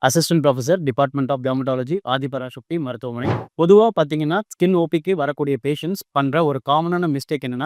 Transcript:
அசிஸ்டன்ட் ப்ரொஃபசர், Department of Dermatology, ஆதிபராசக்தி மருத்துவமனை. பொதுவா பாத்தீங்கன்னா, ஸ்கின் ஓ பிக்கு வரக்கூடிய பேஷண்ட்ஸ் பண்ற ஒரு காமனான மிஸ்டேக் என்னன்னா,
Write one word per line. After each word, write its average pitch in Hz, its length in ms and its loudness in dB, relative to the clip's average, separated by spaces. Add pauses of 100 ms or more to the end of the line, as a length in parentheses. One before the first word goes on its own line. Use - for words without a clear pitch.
அசிஸ்டன்ட் 160 380 2
ப்ரொஃபசர், 143 420 0
Department 139 440 0
of 139 100 -2
Dermatology, 131 580 -4 (100)
ஆதிபராசக்தி 131 720 -6
மருத்துவமனை. 123 500 -6
பொதுவா 202 580 4 (140)
பாத்தீங்கன்னா, 156 460 -2
ஸ்கின் 185 260 0
ஓ 170 120 2 (100)
பிக்கு 165 160 -2
வரக்கூடிய 143 520 -2
பேஷண்ட்ஸ் 160 480 -4
பண்ற 143 340 0
ஒரு 139 140 0 (100)
காமனான 170 380 0
மிஸ்டேக் 139 380 -4
என்னன்னா, 127 200 -6